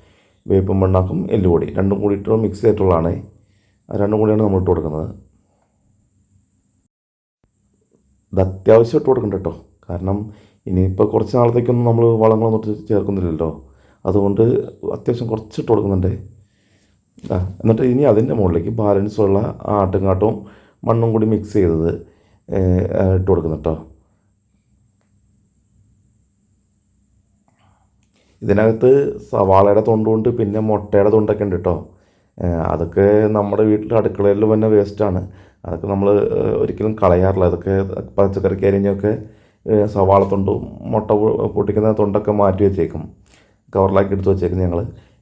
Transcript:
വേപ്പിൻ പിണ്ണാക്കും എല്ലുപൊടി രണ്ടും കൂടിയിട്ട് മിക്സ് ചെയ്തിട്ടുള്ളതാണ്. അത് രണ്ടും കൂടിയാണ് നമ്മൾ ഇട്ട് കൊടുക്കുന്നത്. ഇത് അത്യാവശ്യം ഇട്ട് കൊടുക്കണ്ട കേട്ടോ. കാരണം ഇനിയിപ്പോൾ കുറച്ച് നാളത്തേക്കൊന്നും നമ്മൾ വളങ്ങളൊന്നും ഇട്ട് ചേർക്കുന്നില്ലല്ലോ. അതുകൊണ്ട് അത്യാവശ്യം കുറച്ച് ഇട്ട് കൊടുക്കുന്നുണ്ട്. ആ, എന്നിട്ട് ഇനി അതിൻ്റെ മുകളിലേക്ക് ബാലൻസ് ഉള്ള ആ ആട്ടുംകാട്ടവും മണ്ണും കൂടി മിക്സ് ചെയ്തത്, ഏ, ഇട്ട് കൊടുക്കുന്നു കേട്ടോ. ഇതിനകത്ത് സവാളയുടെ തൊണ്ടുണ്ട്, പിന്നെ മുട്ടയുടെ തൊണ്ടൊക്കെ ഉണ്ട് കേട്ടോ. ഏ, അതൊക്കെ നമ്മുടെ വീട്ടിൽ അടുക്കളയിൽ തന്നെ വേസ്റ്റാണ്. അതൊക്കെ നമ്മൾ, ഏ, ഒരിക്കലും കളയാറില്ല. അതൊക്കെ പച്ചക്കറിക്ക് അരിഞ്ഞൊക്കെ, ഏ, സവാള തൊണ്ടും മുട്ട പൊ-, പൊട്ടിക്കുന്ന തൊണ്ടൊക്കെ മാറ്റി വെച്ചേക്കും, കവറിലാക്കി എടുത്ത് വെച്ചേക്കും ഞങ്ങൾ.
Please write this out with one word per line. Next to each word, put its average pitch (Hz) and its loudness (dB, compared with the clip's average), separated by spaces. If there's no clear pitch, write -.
വേപ്പിൻ 95 0
പിണ്ണാക്കും 95 0
എല്ലുപൊടി 85 2
രണ്ടും 98 0
കൂടിയിട്ട് 101 0
മിക്സ് 95 -6
ചെയ്തിട്ടുള്ളതാണ്. 92 2
അത് 101 -8
രണ്ടും 107 0
കൂടിയാണ് 107 2
നമ്മൾ 95 0
ഇട്ട് 92 0
കൊടുക്കുന്നത്. 80 -6
ഇത് 92 0
അത്യാവശ്യം 113 4
ഇട്ട് 131 0
കൊടുക്കണ്ട 110 0
കേട്ടോ. 87 -6
കാരണം 92 -4
ഇനിയിപ്പോൾ 95 2
കുറച്ച് 110 0
നാളത്തേക്കൊന്നും 120 2
നമ്മൾ 117 2
വളങ്ങളൊന്നും 110 2
ഇട്ട് 104 -8
ചേർക്കുന്നില്ലല്ലോ. 92 -2
അതുകൊണ്ട് 101 2
അത്യാവശ്യം 120 -6
കുറച്ച് - -8
ഇട്ട് - -4
കൊടുക്കുന്നുണ്ട്. 98 0
ആ, 98 -2
എന്നിട്ട് 113 2
ഇനി 135 0
അതിൻ്റെ 117 2
മുകളിലേക്ക് 90 0
ബാലൻസ് 104 0
ഉള്ള 98 2
ആ 101 0
ആട്ടുംകാട്ടവും 95 0
മണ്ണും 117 2
കൂടി 110 2
മിക്സ് 98 -4
ചെയ്തത്, 82 2
ഏ, 98 -4
ഇട്ട് 92 0
കൊടുക്കുന്നു 80 0
കേട്ടോ. 80 -4
ഇതിനകത്ത് 113 4
സവാളയുടെ 101 4
തൊണ്ടുണ്ട്, 110 0
പിന്നെ 107 -2
മുട്ടയുടെ 101 2
തൊണ്ടൊക്കെ 104 0
ഉണ്ട് 90 -2
കേട്ടോ. 87 -2
ഏ, 90 -4
അതൊക്കെ 82 0
നമ്മുടെ 101 0
വീട്ടിൽ 107 0
അടുക്കളയിൽ 101 0
തന്നെ 110 2
വേസ്റ്റാണ്. 98 0
അതൊക്കെ 87 -8
നമ്മൾ, 98 2
ഏ, - 0
ഒരിക്കലും 104 -4
കളയാറില്ല. 92 2
അതൊക്കെ 90 -2
പച്ചക്കറിക്ക് 98 0
അരിഞ്ഞൊക്കെ, 98 -2
ഏ, - 0
സവാള 98 4
തൊണ്ടും 98 -2
മുട്ട 104 -2
പൊ-, 110 0
പൊട്ടിക്കുന്ന 107 0
തൊണ്ടൊക്കെ 104 0
മാറ്റി 95 2
വെച്ചേക്കും, 82 -4
കവറിലാക്കി 95 2
എടുത്ത് 95 0
വെച്ചേക്കും 92 -2
ഞങ്ങൾ. 87 -2